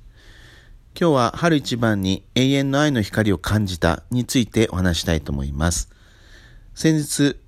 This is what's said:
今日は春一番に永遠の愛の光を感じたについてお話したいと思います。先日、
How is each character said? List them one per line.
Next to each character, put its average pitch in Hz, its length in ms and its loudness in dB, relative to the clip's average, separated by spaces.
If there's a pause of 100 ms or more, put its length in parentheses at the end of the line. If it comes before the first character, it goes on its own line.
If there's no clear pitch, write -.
(1000)
今 170 120 2
日 - 20 4
は 123 220 2
春 165 200 2
一 127 220 -2
番 110 240 0
に 95 240 -2 (100)
永 131 160 2
遠 139 200 0
の 139 100 2
愛 151 100 2
の 123 100 2
光 104 300 0
を 90 60 0
感 104 280 0
じ 92 140 -6
た 82 300 0
に 120 160 -2
つ - 140 -2
い 110 80 0
て 110 240 0
お - 40 -6
話 90 240 0
し - 40 -6
た 87 100 0
い 78 80 0
と 71 100 -10
思 69 120 -6
い 69 100 -8
ま 80 180 0
す。 - 180 -6 (840)
先 160 220 2
日、 147 420 -2 (100)